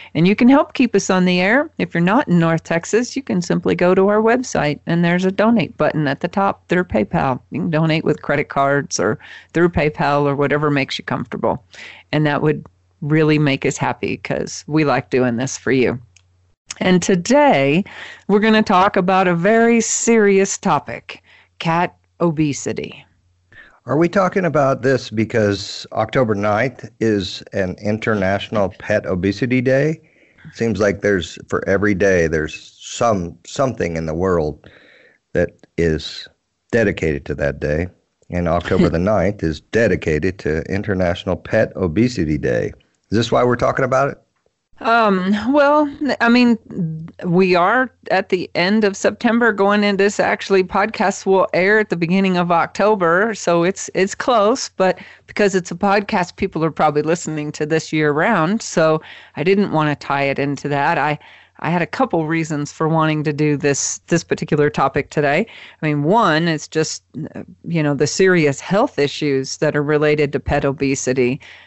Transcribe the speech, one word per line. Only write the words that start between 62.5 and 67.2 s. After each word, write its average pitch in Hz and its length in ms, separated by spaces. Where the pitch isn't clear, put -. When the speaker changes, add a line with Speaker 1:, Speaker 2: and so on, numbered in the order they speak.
Speaker 1:
for - 160
wanting 156 380
to 151 80
do 147 240
this, 139 400
this 170 160
particular 147 460
topic 139 400
today. 151 360
I - 60
mean, 147 160
one, 170 440
it's 156 220
just, - 340